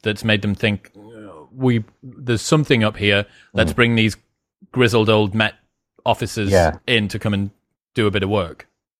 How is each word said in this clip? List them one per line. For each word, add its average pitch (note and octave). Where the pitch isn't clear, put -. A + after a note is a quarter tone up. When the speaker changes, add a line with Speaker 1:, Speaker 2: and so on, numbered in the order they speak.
Speaker 1:
that's G2+
made G#2+
them G2+
think, G#2
"We, B2
there's A#2+
something C#3+
up G#2+
here. G2+
Let's G#2
Speaker 2:
Mm. -
Speaker 1:
bring A#2
these A2
grizzled A2+
old G#2+
Met A2
officers A2
Speaker 2:
Yeah. E2+
Speaker 1:
in A2
to G#2
come G#2
and G2
do A2
a G#2
bit G2
of G2
work." F#2